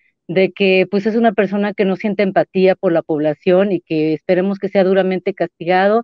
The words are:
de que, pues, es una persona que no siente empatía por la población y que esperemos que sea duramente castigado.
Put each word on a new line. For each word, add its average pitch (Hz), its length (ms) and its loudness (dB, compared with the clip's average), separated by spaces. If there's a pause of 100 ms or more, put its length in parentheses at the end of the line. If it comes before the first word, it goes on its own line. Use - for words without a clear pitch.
(280)
de 190 260 0
que, 190 360 2
pues, 202 160 -2
es 220 100 -2
una 233 180 2
persona 202 400 -2
que 202 120 -2
no 190 120 0
siente 208 260 -2
empatía 185 500 2
por 185 180 -2
la 160 120 0
población 170 680 0
y 175 100 -2
que 156 320 -2
esperemos 190 440 -2
que 196 120 -6
sea 196 140 2
duramente 185 520 0
castigado. 185 680 0